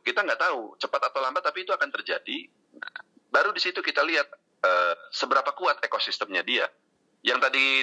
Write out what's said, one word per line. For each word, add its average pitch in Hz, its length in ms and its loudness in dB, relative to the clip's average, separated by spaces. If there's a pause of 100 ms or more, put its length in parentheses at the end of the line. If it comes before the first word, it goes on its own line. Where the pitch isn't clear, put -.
Kita 202 160 0
nggak 131 160 0
tahu 139 400 -2
cepat 131 320 -2
atau - 80 -4
lambat, 135 240 -2
tapi 185 240 -2
itu 190 80 0
akan 147 160 -2
terjadi. - 560 -6 (320)
Nah, - 240 -14 (320)
baru 165 160 4
di 208 80 -4
situ 185 240 -2
kita 151 240 0
lihat, 160 240 0 (280)
eh, 90 360 4 (200)
seberapa 135 400 0
kuat 170 280 0
ekosistemnya 104 600 -2
dia. 113 240 0 (560)
Yang 123 160 2 (120)
tadi 135 120 2 (200)